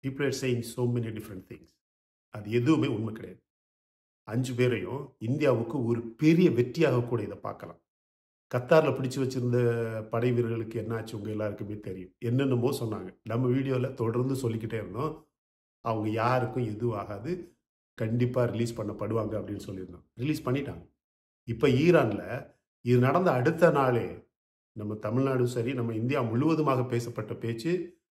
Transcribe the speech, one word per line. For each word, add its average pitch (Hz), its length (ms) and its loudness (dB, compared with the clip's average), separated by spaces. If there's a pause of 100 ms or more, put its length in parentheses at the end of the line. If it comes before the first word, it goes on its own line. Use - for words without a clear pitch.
People 135 300 -2
are - 80 -4
saying 123 200 0
so 120 360 -2
many 117 100 -2
different 104 420 -10
things. - 200 -20 (600)
அது 104 220 -10
எதுவுமே 123 360 4
உண்மை 107 280 -4
கிடையாது. - 280 -14 (800)
அஞ்சு 123 320 -2
பேரையும் 123 640 -2
இந்தியாவுக்கு 123 680 0
ஒரு 117 180 0
பெரிய 165 480 4
வெற்றியாக 123 580 2
கூட 113 140 -2
இதை 101 140 -8
பார்க்கலாம். - 440 -12 (760)
கத்தார்ல 147 360 6
பிடிச்சு 131 260 -2
வச்சிருந்த 120 920 0
படை 120 240 2
வீரர்களுக்கு 113 460 -2
என்ன 110 160 -4
ஆச்சு 110 220 -8
உங்க 104 140 -6
எல்லாருக்குமே 104 500 -4
தெரியும். 92 380 -10
என்னென்னமோ 123 520 2
சொன்னாங்க. 104 520 -6
நம்ம 120 260 0
வீடியோல 127 460 0
தொடர்ந்து 123 420 0
சொல்லிக்கிட்டே 113 400 -4
இருந்தோம். 113 500 -6 (540)
அவங்க 110 280 -2
யாருக்கும் 120 560 0
எதுவும் 107 340 -4
ஆகாது, 104 580 -10 (380)
கண்டிப்பா 120 500 0
release 113 360 -2
பண்ணப்படுவாங்க 107 540 -4
அப்படின்னு 101 320 -6
சொல்லியிருந்தோம். 92 380 -12 (100)
Release 147 340 -4
பண்ணிட்டாங்க. 123 460 -4 (540)
இப்ப 120 200 2
ஈரான்ல 123 840 4 (260)
இது 123 180 4
நடந்த 151 320 4
அடுத்த 156 400 4
நாளே 123 540 0 (480)
நம்ம 104 220 -8
தமிழ்நாடும் 123 500 0
சரி, 120 300 -2
நம்ம 117 200 -4
இந்தியா 123 280 0
முழுவதுமாக 135 640 2
பேசப்பட்ட 117 500 -4
பேச்சு 117 680 -6 (140)